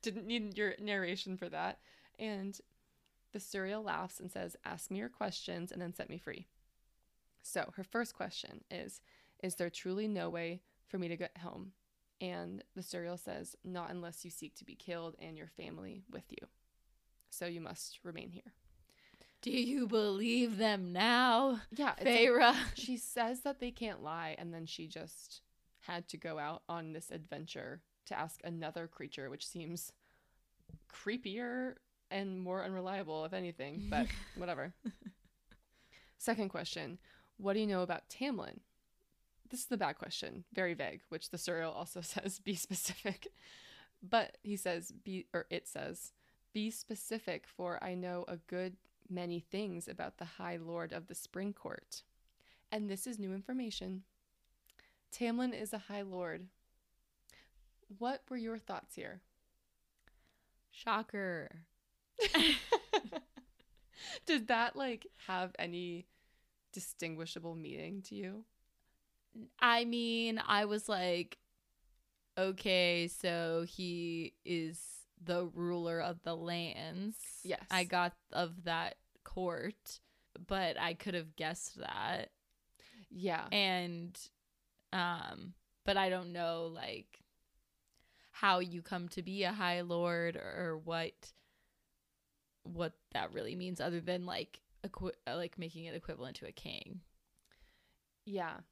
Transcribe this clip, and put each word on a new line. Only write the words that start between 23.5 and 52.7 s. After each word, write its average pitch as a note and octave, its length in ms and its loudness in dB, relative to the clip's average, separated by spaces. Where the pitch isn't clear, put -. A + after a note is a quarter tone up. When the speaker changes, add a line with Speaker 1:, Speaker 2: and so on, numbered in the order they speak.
Speaker 1:
they B3 140 -2
can't G#3+ 320 -4
lie, D#3+ 340 -2
and E3+ 160 -6
then E3 120 -6
she E3 200 -6
just - 540 -12
had F3 300 -4
to E3+ 60 -8
go D#3 220 -4
out D3+ 300 -4
on E3 240 -4
this D#3+ 180 -8
adventure D#3 720 -8
to - 120 -4
ask E3 260 -4
another E3 420 -4
creature, C#3 440 -10
which D3 160 -8
seems E3+ 460 -6
creepier B3 840 -2
and F#3+ 320 -2
more F#3 240 0
unreliable, F#3 600 -2
if E3 80 -4
anything, F3+ 580 -4
but G#3+ 160 4
Speaker 2:
<laughs> - 140 -14
Speaker 1:
whatever. F3 360 -2
Second G#3+ 340 0
question, D#3+ 480 -6
"What G3 180 2
do G#3+ 60 4
you G#3+ 60 4
know F#3+ 160 4
about F3 260 -2
Tamlin?" - 520 -4
This B3+ 100 -6
is - 60 -4
the B3 100 0
bad D#3 220 0
question. - 540 -8
Very F3+ 220 2
vague, F#2 340 -4
which - 220 -8
the F3+ 60 -6
Suriel E3 380 -2
also D#3+ 260 -6
<laughs> - 0 -
says, - 380 -4
"Be G3+ 160 0
specific." - 800 -4
But G#3 420 4
he G#3 120 0
says, F3 360 -2
"Be," F#3 420 -6
or F3 160 0
it - 160 -2
says, - 460 -6
"Be G#3+ 180 0
specific, - 760 -6
for F3 340 -4
I F3+ 120 -2
know F3+ 340 -2
a F3+ 80 -4
good F#3 400 -4
many F3 300 -2
things F#3 480 -4
about - 300 -6
the F3+ 60 -8
High F3 340 -4
Lord E3 340 -4
of E3+ 160 -6
the F3+ 80 -10
Spring G3 360 -4
Court." - 520 -10